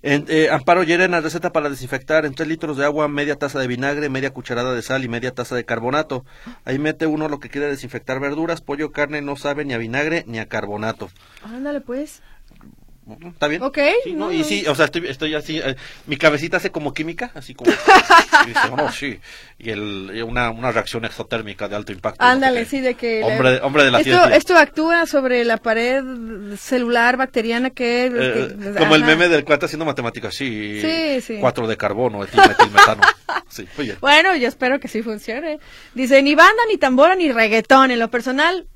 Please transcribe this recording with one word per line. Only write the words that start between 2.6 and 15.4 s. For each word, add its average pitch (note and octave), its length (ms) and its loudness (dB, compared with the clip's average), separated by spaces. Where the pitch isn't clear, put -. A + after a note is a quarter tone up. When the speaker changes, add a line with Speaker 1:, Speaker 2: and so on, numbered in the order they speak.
Speaker 1:
de C#3 80 0
agua, D3 220 0
media D3 280 -2
taza C#3+ 240 -4
de B2+ 80 -2
vinagre, C#3 420 -4
media C3+ 220 -4
cucharada B2 420 -6
de A#2 80 -4
sal C3 220 -4
y A#2+ 60 -8
media A#2+ 220 -6
taza B2+ 240 -8
de A#2+ 100 -4
carbonato. B2+ 600 -4
Ahí C3+ 140 -4
mete D#3 260 -4
uno D#3 240 -2
lo C#3+ 100 -6
que A#2 100 -18
quiere C#3+ 180 -6
desinfectar C3 520 -8
verduras, D#3+ 420 -4
pollo, D3 300 -6
carne, D3 300 -4
no C#3+ 140 -6
sabe C#3+ 300 -6
ni C3+ 80 -6
a A#2 40 -4
vinagre C#3+ 500 -2
ni A2+ 120 -8
a G#2+ 80 -8
carbonato. G#2 600 -6
Speaker 2:
Ándale, C4+ 380 -8
pues. C4+ 400 -10
Speaker 1:
¿Está E3 220 -4
bien? E3+ 160 -2
Speaker 2:
Ok, C#4 160 -4
Speaker 1:
Sí, G4+ 100 -6
¿no? D4+ 140 -4
Speaker 2:
no, F4+ 40 -4
Speaker 1:
Y E4 80 -2
Speaker 2:
no. D#4+ 40 0
Speaker 1:
sí, G#3 240 -2
o C#3+ 80 2
sea, D3+ 100 4
estoy, E3+ 220 -6
estoy D#3 260 -6
así, D3+ 240 -6